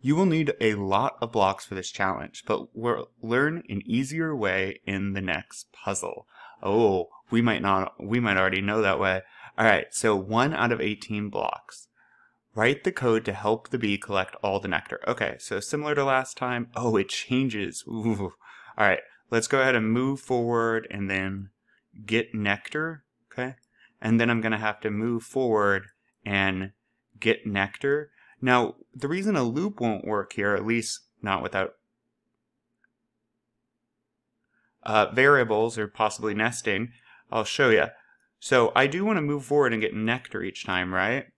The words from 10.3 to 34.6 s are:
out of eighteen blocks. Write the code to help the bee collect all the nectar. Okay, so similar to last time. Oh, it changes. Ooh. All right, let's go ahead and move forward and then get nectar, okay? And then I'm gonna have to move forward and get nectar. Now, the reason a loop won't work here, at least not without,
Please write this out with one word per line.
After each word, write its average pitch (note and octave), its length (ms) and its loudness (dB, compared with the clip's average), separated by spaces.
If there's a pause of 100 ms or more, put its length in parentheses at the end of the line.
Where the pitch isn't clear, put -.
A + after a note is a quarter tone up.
out A#2+ 180 0
of A2+ 80 -2
eighteen G#2 480 -4
blocks. - 600 -6 (680)
Write A#2+ 280 2
the F#3 100 0
code A2+ 340 2
to G2 80 -4
help A2 340 -2
the B2+ 100 -4
bee G2+ 200 0
collect F#2+ 380 -4
all G2+ 220 -2
the G2+ 100 -4
nectar. - 380 -4
Okay, A#2 320 -2
so - 220 -6
similar D3+ 340 -4
to C#3+ 100 0
last C3 340 0
time. B2 360 -4
Oh, A#2 220 0
it G2 140 0
changes. A#2+ 760 -2
Ooh. G#2+ 460 -4 (460)
All G#2+ 80 4
right, F#2+ 140 4 (300)
let's A2+ 180 0
go C#3 120 2
ahead C3 140 4
and A2 180 2
move C3+ 260 0
forward A#2 720 0
and G2+ 200 -6
then G2 400 -4 (560)
get A2+ 280 0
nectar, C#3 680 -4 (260)
okay? B2+ 260 -8 (440)
And A2+ 200 2
then A#2+ 100 2
I'm A2+ 100 0
gonna A2 180 -2
have G#2+ 220 -4
to G#2+ 100 -2
move A2+ 320 -4
forward G#2 640 2 (380)
and G2 480 -2 (460)
get - 280 0
nectar. C#3 640 -2 (300)
Now, B2 360 2 (180)
the C3+ 140 -6
reason F#3+ 280 -2
a C3+ 60 2
loop D#3 380 -2
won't A2 240 0
work G2+ 300 -4
here, G#2 200 0
at G2+ 120 -2
least A2+ 340 -2 (220)
not G2 200 -2
without, F#2+ 320 -2 (3000)